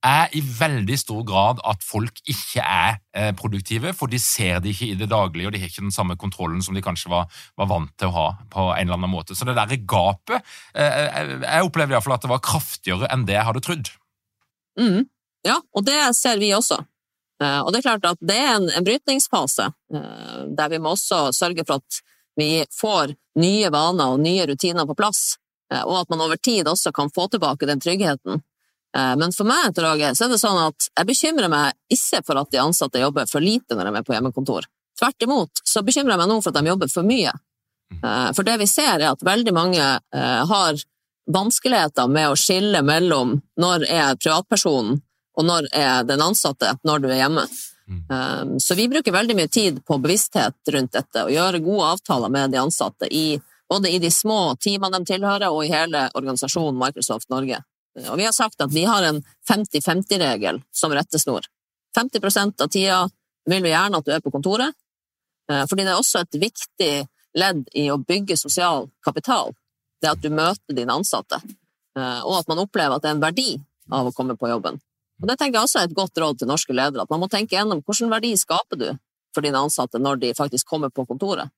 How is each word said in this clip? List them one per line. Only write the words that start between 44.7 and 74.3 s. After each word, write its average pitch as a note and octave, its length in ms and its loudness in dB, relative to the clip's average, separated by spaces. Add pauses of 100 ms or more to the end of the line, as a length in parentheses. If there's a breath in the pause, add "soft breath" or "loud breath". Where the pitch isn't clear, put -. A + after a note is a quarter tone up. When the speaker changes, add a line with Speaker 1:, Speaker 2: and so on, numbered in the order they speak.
Speaker 2:
og D#3+ 140 2
når E3 260 0
er C3 320 4
den C#3+ 160 2
ansatte, D3 540 0 (100)
når D3+ 160 2
du C3+ 80 0
er C3 140 2
hjemme. D3+ 220 2 (440 loud breath)
Speaker 1:
Mm. F2+ 120 -8 (120)
Speaker 2:
Eh, C3 480 -4
så F3+ 160 0
vi A3+ 100 2
bruker C4+ 240 0
veldig A3+ 280 2
mye D#3 100 0
tid F#3+ 320 2
på D3 160 0
bevissthet D3+ 720 0
rundt C3+ 240 -2
dette, A2+ 320 -2
og A#2+ 80 0
gjøre F3 300 0
gode F3+ 320 2
avtaler A#2+ 340 -2
med C#3 240 0
de C3 80 2
ansatte - 480 -2
i, D3+ 300 0 (280 soft breath)
både F#3+ 220 0
i F3+ 80 2
de E3+ 160 2
små G#3+ 480 2
teamene F#3+ 400 -2
de F#3 140 -2
tilhører, G3+ 340 0
og D#3 160 0
i E3 80 0
hele D#3 400 0
organisasjonen C3+ 640 -2
Microsoft B2+ 560 -2
Norge. C3 300 -4 (320)
Og - 220 -6
vi G3 80 0
har A3 80 0
sagt A3 260 -2
at C#3 140 0
vi D#3+ 100 2
har G3+ 220 4
en D3+ 140 0 (280 soft breath)
femti-femti-regel D#3+ 1120 0 (100)
som D#3+ 200 0
rettesnor. C#3+ 540 -2 (480)
Femti A#3+ 260 0
prosent G#3 400 0
av - 120 0
tida F#3+ 320 2 (420)
vil F#3 160 2
vi E3+ 80 2
gjerne F3+ 300 2
at C#3+ 60 -8
du C#3+ 80 0
er D#3 100 -2
på C#3 100 -4
kontoret, G#3 380 0 (760)
eh, C#3 180 0
fordi G3 180 0
det F#3+ 80 0
er F3+ 80 2
også E3 240 0
et D3 160 -8
viktig F#3 520 -2 (420)
ledd F3 300 0 (100)
i D3 160 0
å C#3+ 80 0
bygge F#3 400 -2
sosial E3 500 0 (160)
kapital, G#3+ 480 -2 (500)
det D#3 80 0
at D#3+ 120 -2
du D3+ 80 -2
møter D#3 440 -2
dine B2 200 -2
ansatte, C3+ 440 -4 (580)
eh, B2 280 -6
og F#3 160 0
at D#3+ 80 -8
man E3 100 -2
opplever E3+ 380 0
at D3+ 60 -4
det D3+ 80 0
er D3+ 60 0
en C#3+ 60 0
verdi F3 260 0 (440)
av B2+ 160 0
å A#2 60 -6
komme B2+ 220 -4